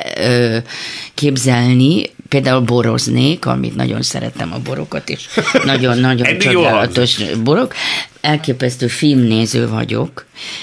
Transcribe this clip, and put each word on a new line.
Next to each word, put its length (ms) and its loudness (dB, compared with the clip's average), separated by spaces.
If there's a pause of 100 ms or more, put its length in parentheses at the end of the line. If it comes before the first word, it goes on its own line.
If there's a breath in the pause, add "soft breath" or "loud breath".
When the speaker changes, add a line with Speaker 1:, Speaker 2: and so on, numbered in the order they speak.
(160)
Speaker 1:
ö, 400 2 (580 loud breath)
képzelni, 880 4 (260)
például 320 2
boroznék, 840 2
amit 300 -2
nagyon 260 -2
szeretem 500 -6
a 60 -8
borokat, 500 -8
és 200 -10 (180)
Speaker 2:
<laughs> 180 0
Speaker 1:
nagyon-nagyon 640 2
Speaker 2:
Eddig 160 0
jól 100 2 (120)
Speaker 1:
csodálatos 520 2
Speaker 2:
hangzik. 260 -2
Speaker 1:
borok. 320 2 (460 loud breath)
Elképesztő 680 -2
filmnéző 840 2
vagyok, 580 -4 (360 loud breath)